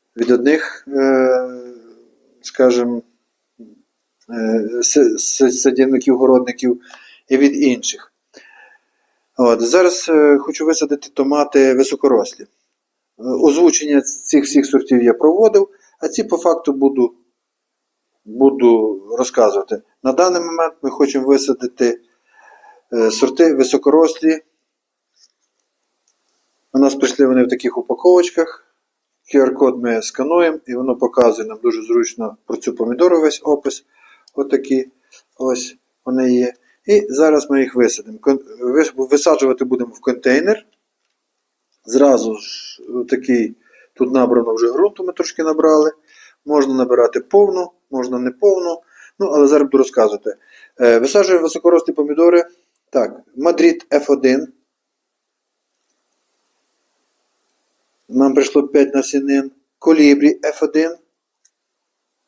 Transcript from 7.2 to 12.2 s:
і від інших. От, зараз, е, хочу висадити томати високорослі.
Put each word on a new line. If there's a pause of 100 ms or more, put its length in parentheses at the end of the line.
і
від
інших. (1200)
От,
зараз,
е,
хочу
висадити
томати
високорослі.